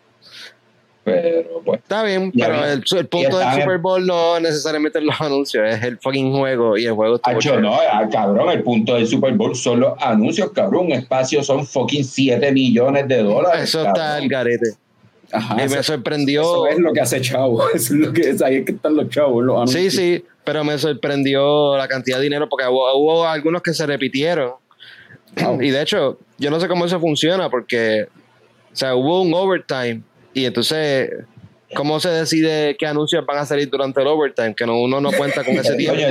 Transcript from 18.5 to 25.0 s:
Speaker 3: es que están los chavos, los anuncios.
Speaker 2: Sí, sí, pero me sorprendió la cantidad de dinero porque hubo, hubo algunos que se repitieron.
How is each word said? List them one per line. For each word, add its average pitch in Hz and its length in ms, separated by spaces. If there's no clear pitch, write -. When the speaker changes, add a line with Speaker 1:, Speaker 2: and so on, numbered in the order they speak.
Speaker 3:
es 131 80
que 127 80
están 151 240
los 135 100
chavos, 131 380
los 123 100
anuncios. 127 260
Speaker 2:
Sí, - 40
sí, - 60
pero 151 220
me 147 120
sorprendió 143 1000
la 135 100
cantidad 127 300
de 135 60
dinero 143 260
porque 131 180
hubo, 131 300
hubo 160 280
algunos 160 360
que 165 120
se 156 120
repitieron. 135 680